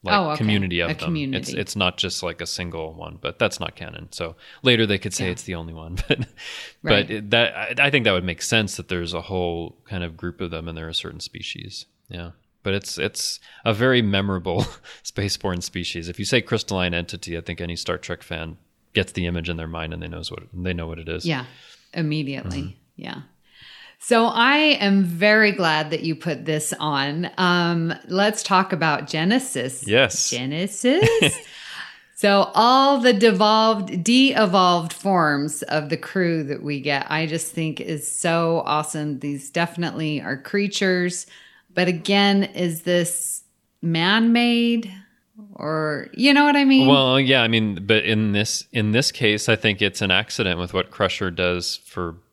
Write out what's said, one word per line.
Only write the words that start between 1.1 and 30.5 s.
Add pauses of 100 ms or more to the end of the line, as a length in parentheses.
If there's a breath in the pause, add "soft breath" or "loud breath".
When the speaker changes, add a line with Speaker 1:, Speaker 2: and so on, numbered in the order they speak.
Speaker 1:
It's,
it's
not
just,
like,
a
single
one,
but
that's
not
canon.
So (260 loud breath)
later
they
could
say
Speaker 2:
Yeah.
Speaker 1:
it's
the
only
one.
<laughs>
But, (640 loud breath)
Speaker 2:
Right.
Speaker 1:
but
it,
that, (240)
I,
I
think
that
would
make
sense
that
there's
a
whole
kind
of
group
of
them
and
they're
a
certain
species. (220)
Yeah. (320)
But
it's,
it's (240 loud breath)
a
very
memorable (200)
<laughs>
spaceborne
species.
If
you
say
crystalline
entity,
I
think
any
Star
Trek
fan (380)
gets
the
image
in
their
mind
and
they
knows
what, (100)
they
know
what
it
is.
Speaker 2:
Yeah, (500 loud breath)
immediately.
Speaker 1:
Mm-hmm. (260)
Speaker 2:
Yeah. (800 loud breath)
So
I (240)
am
very
glad
that
you
put
this
on.
Um, (140)
let's
talk
about
Genesis.
Speaker 1:
Yes.
Speaker 2:
Genesis.